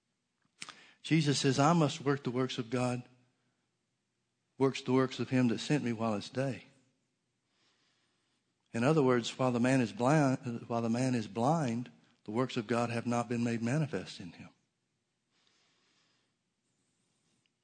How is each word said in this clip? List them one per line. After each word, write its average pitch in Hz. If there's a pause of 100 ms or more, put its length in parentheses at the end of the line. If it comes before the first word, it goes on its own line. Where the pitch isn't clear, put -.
(1040)
Jesus 147
says, 135
"I 147
must 156
work 139
the 127
works 127
of 113
God, 123 (1600)
works 131
the 127
works 131
of 120
him 127
that 107
sent 147
me 117
while 110
it's 98
day." 127 (2000)
In 117
other 151
words, 123
while 127
the 120
man 131
is 107
blind, 127
while 117
the 117
man 127
is 113
blind, 120 (340)
the 104
works 123
of 110
God 117
have 117
not 120
been 117
made 117
manifest 117
in 87
him. 90 (3250)